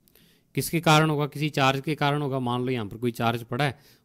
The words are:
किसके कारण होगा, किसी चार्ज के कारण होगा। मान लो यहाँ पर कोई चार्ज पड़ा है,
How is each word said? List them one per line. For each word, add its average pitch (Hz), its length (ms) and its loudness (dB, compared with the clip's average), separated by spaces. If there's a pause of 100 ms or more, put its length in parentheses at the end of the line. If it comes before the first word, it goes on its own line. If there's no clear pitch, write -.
(560)
किसके 143 260 -2
कारण 160 280 6
होगा, 147 180 0
किसी 147 240 -4
चार्ज 135 300 2
के 151 140 -2
कारण 147 260 0
होगा। 135 200 -2
मान 123 240 0
लो 131 60 0
यहाँ 120 140 -2
पर 104 120 -10
कोई 120 160 -2
चार्ज 117 300 -2
पड़ा 127 220 -2
है, 127 120 -2 (280)